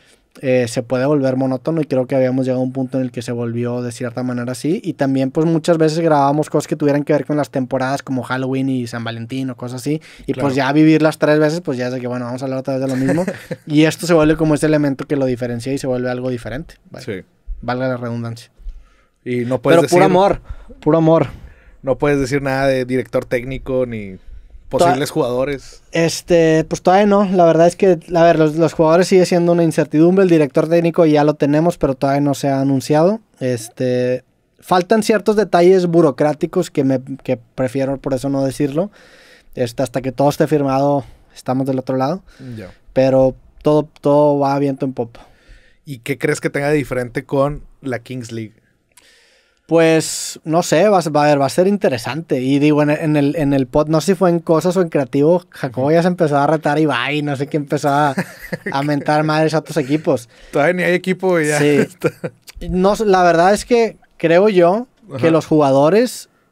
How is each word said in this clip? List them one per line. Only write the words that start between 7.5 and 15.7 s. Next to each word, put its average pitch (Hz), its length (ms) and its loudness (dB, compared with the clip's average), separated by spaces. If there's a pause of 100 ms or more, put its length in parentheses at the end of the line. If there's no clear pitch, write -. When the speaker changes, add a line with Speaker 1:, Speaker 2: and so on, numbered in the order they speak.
Speaker 1:
como 127 220 -6
Halloween 131 460 -4
y 127 180 -4
San 117 160 -10
Valentín 117 460 -8
o 120 80 -12
cosas 123 240 -12
así, 151 200 -4 (260)
y 139 40 -4
Speaker 2:
Claro. 131 160 -2
Speaker 1:
pues 131 80 0
ya 135 160 0
vivirlas 156 480 4
tres 151 180 4
veces, 156 220 2
pues 147 180 -6
ya 123 100 -4
es 123 60 -6
de 131 60 -6
que, 123 80 -8
bueno, 123 160 -6
vamos 123 180 -8
a 139 40 -8
hablar 131 140 -6
otra 131 180 -6
vez 131 40 -4
de 135 60 -4
lo 131 80 -4
mismo. 139 300 0
Speaker 2:
<laughs> - 420 -12
Speaker 1:
Y 151 160 2
esto 160 240 -2
se 175 60 2
vuelve 156 240 4
como 156 180 0
ese 151 120 0
elemento 147 380 0
que 147 120 -4
lo 135 80 -2
diferencia 120 480 -4